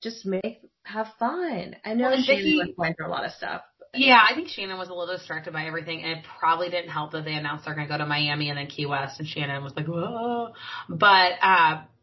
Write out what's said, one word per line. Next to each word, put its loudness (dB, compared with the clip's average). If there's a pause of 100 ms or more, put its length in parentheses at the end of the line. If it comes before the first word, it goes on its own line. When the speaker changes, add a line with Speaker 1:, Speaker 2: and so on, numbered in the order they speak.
Speaker 1:
just -10
make, -4 (220)
have -6 (120)
fun. -4
I -4
know 2
Speaker 2:
Well, 2
and 2
Speaker 1:
Shannon 4
Speaker 2:
Vicky 4
Speaker 1:
was -2
going -2
through -8
a -6
lot -4
of -6
stuff. -8 (300)
Speaker 2:
Yeah, 8
I 4
think -6
Shannon -8
was -8
a -12
little -4
distracted -10
by -6
everything, -6
and -4
it -16 (140)
probably 2
didn't -4
help -6
that -6
they -6
announced -6
they're -6
gonna -6
go -4
to -4
Miami 0
and -4
then -6
Key -6
West, -4
and -8
Shannon -6
was -12
like, -6
"Whoa." -4 (360)
But, 6 (100)
uh, 6 (200)